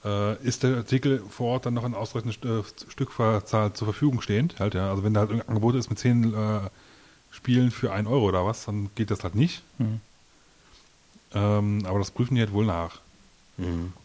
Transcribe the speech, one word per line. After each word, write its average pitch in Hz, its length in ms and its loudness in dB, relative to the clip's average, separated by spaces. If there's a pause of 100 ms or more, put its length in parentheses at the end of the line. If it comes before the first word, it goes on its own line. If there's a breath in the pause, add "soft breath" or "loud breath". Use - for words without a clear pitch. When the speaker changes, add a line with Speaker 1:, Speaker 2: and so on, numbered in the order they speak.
Speaker 1:
Äh, 104 400 -2
ist 135 200 -2
der 127 120 2
Artikel 131 540 0
vor 120 220 -2
Ort 127 140 -2
dann 120 80 -2
noch 120 100 -2
in 120 100 -4
ausreichend 110 400 -6
St-, 113 260 -2
äh, 98 40 -6 (240)
Stückzahl 110 560 0 (300)
zur 107 120 -4
Verfügung 123 360 2
stehend? 117 360 0
Halt, 98 160 0
ja. 95 160 -2
Also 98 140 -2
wenn 107 100 2
da 104 60 4
halt 104 100 2
irgendein 113 200 -4
Angebot 117 260 2
ist 120 120 -2
mit 107 120 -4
zehn, 117 340 4
äh, 107 260 0 (680 soft breath)
Spielen 123 400 2
für 110 220 -4
ein 104 160 -2
Euro 120 180 4
oder 92 180 2
was, 110 200 -2
dann 101 320 -4
geht 113 160 -2
das 95 100 -4
halt 95 140 -4
nicht. 160 260 2 (160)
Speaker 2:
Mhm. 110 220 -2 (1300 soft breath)
Speaker 1:
Ähm, 104 540 2
aber 95 140 0
das 95 100 -2
prüfen 123 240 0
die 120 60 4
halt 104 120 2
wohl 107 140 2
nach. 85 320 -2 (580)
Speaker 3:
Mhm. 90 360 -4 (120)